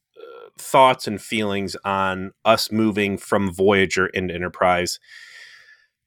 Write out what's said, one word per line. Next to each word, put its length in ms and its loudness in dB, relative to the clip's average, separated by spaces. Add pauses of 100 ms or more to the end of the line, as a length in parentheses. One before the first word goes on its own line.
(160)
uh, 320 -20 (100)
thoughts 480 4
and 140 -6
feelings 640 -4
on 480 -2 (140)
us 260 2
moving 460 0
from 340 -2
Voyager 540 2
into 280 -6
Enterprise, 640 -2 (1080)